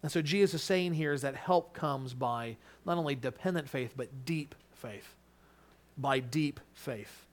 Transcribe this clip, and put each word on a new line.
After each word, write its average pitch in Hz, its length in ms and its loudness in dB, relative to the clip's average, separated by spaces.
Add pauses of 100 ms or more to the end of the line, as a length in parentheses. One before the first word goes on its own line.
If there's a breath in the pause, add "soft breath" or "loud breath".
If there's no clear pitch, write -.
And 151 80 -2
so 170 100 2
Jesus 185 320 4
is 160 100 -2
saying 180 300 2
here 151 200 2
is 135 80 0
that 135 140 0
help 175 380 2
comes 135 400 -2
by 120 440 -2 (280 loud breath)
not 175 140 2
only 147 160 0
dependent 139 520 -2
faith, 123 280 -4
but 131 300 -8
deep 151 280 -4 (200)
faith. - 420 -14 (840 soft breath)
By 135 220 4
deep 143 400 0 (160)
faith. - 580 -10